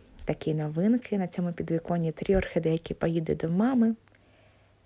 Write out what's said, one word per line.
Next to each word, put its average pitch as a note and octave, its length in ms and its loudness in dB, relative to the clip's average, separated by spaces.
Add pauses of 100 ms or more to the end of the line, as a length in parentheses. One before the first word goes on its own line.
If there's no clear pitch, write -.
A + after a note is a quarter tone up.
(240)
такі D#3 300 -2
новинки. F3+ 640 0
На F#3 80 -2
цьому F3 260 -4
підвіконні E3 600 -2
три - 240 0
орхідейки E3 580 0
поїде E3 400 0
до D#3+ 140 -2
мами. A3+ 460 4 (920)